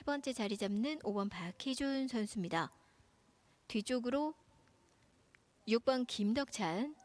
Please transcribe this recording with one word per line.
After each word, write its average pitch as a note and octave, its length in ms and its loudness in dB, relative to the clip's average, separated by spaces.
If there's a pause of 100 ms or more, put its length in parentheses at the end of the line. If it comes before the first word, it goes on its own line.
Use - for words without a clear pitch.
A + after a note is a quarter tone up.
번째 C#4+ 280 0
자리 G#3 240 0
잡는 G#3+ 460 0
오 - 100 0
번 G3+ 160 2
박희준 C4 800 -2
선수입니다. F#3+ 640 0 (960)
뒤쪽으로 B3+ 640 0 (1400)
육 A3+ 160 4
번 B3+ 220 4
김덕찬, A3 880 0 (100)